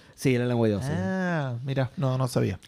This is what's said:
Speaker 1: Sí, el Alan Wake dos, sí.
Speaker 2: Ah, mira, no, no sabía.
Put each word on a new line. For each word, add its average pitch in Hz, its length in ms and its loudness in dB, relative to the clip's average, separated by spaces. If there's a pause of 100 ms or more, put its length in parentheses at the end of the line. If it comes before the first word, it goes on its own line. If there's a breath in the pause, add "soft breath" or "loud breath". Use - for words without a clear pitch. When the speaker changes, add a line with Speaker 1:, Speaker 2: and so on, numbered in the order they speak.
(140)
Speaker 1:
Sí, 131 220 2
el 120 60 0
Alan 123 140 0
Wake 113 180 4
dos, 101 100 -2
sí. 135 100 -4
Speaker 2:
Ah, 175 680 -2
mira, 135 340 -2
no, 131 180 0
no 127 120 0
sabía. 113 400 0